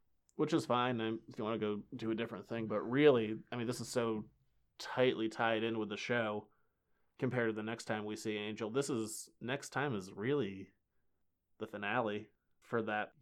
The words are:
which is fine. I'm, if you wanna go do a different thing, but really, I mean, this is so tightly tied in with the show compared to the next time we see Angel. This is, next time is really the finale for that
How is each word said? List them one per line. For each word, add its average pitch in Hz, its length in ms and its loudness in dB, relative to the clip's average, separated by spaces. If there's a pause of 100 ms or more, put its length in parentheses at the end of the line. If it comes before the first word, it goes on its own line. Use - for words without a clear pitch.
(360)
which 151 180 2
is 156 140 2
fine. 123 340 2
I'm, 110 260 0
if - 100 -16
you 117 60 -4
wanna 110 140 0
go 104 240 0 (140)
do 113 160 -4
a 113 40 0
different 110 320 -4
thing, 113 200 -4
but 104 220 0
really, 120 500 6 (120)
I 123 40 -4
mean, 117 120 -2
this 117 140 -4
is 113 80 -8
so 110 360 0 (540)
tightly 127 480 2
tied 113 360 0
in 113 160 0
with 104 100 -2
the 104 80 -6
show 110 500 -2 (720)
compared 120 300 2
to 110 60 2
the 107 80 -4
next 113 220 -6
time 107 200 -2
we 107 100 -4
see 107 220 -4
Angel. 107 320 -4
This 139 220 0
is, 110 380 -4 (120)
next 127 280 -4
time 135 260 0
is 95 180 -6
really 101 560 -2 (880)
the 107 100 -8
finale 107 640 -2 (320)
for 117 220 0
that 107 380 -2